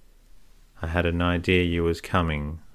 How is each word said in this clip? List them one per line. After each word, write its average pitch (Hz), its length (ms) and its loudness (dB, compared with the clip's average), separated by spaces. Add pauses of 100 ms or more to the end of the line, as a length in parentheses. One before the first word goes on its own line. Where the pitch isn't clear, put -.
(840)
I 80 60 -6
had 85 180 0
an 85 160 0
idea 87 400 2
you 85 220 0
was 82 160 0
coming 80 600 -2 (140)